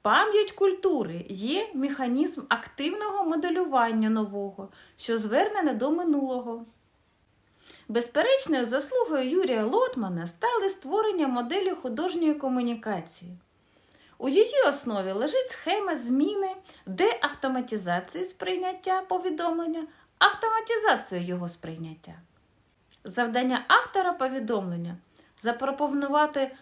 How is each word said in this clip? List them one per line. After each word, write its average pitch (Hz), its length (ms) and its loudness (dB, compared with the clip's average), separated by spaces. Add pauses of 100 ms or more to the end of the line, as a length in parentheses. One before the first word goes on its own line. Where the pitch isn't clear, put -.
Пам'ять 403 500 4
культури 302 800 2
є 269 440 -2
механізм 269 760 0
активного 392 760 -2
моделювання 294 880 2
нового, 202 600 -4 (280)
що 226 200 -2
звернене 302 560 2
до 240 180 0
минулого. 254 760 -2 (1200)
Безперечною 285 800 2
заслугою 269 640 0
Юрія 262 360 2
Лотмана 233 600 0
стали 392 420 0
створення 381 580 0
моделі 262 440 0
художньої 311 640 -2
комунікації. 233 1000 -4 (840)
У 269 120 -2
її 466 400 4
основі 208 420 -2
лежить 311 380 0
схема 370 460 -2
зміни 349 600 0 (300)
деавтоматизації 254 1400 -2
сприйняття 370 760 -4
повідомлення, 339 880 -2 (320)
автоматизацію 415 1040 2
його 175 260 -4
сприйняття. 160 640 -12 (920)
Завдання 240 640 0
автора 381 460 4
повідомлення — 202 800 -4 (460)
запропонувати 277 1080 0 (100)